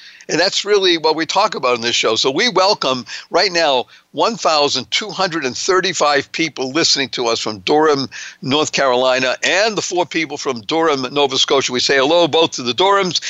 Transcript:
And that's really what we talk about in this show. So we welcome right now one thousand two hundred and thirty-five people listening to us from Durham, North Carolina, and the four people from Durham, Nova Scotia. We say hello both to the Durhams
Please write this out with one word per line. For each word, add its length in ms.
And 120
that's 240
really 340
what 180
we 100
talk 280
about 200
in 60
this 160
show. 200
So 140
we 180
welcome 560
right 220
now 340
one 240
thousand 540
two 200
hundred 340
and 120
thirty-five 760
people 380
listening 400
to 160
us 140
from 200
Durham, 480
North 320
Carolina, 680
and 340
the 60
four 240
people 300
from 240
Durham, 420
Nova 260
Scotia. 340
We 80
say 160
hello 320
both 240
to 100
the 100
Durhams 580